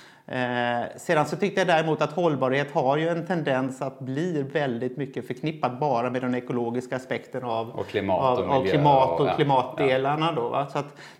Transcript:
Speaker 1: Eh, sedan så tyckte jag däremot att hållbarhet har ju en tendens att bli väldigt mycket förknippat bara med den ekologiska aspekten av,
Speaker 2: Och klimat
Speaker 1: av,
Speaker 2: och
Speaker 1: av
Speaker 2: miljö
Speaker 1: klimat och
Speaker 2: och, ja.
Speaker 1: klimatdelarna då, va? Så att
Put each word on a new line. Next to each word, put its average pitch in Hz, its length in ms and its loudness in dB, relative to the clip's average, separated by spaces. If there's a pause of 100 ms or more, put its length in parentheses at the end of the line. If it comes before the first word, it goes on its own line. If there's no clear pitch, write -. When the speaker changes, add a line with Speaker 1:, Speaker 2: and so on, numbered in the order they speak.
(300)
Speaker 1:
Eh, 120 680 -2
sedan 151 280 2
så 147 100 -6
tyckte 196 260 0
jag 175 60 2
däremot 160 340 4
att 151 100 0
hållbarhet 143 600 0
har 139 260 2
ju 160 100 0
en 170 180 -2
tendens 135 560 0
att 135 180 -6
bli 147 420 -2
väldigt 127 560 -2
mycket 131 300 -6
förknippat 147 520 -4
bara 127 300 0
med 123 120 -2
den 123 140 -2
ekologiska 123 600 -4
aspekten 127 480 -6
av, 113 260 -4
Speaker 2:
Och - 180 -6
klimat 98 320 0 (200)
Speaker 1:
av, - 60 -
Speaker 2:
och 135 80 0
Speaker 1:
av 135 80 4
Speaker 2:
miljö 95 100 2
Speaker 1:
klimat 143 380 6
och 85 120 0
Speaker 2:
och, 135 60 2
ja. 92 80 2
Speaker 1:
klimatdelarna 139 960 2
då, 120 180 -2
va? 135 180 -2
Så 147 120 -4
att 143 60 -4 (340)